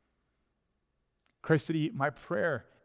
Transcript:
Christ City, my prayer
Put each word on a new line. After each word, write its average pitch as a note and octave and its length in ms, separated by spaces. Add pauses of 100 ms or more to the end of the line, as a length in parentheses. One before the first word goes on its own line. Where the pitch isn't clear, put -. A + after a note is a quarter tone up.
(1400)
Christ D#3+ 240
City, D#3+ 280
my C#3 160
prayer F3 560 (200)